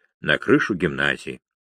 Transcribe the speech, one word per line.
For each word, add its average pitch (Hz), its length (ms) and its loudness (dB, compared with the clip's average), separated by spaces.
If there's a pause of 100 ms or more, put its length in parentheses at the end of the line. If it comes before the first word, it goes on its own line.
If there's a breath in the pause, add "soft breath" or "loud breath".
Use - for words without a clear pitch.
(220)
на 76 160 2
крышу - 360 2
гимназии. 69 680 -2 (240)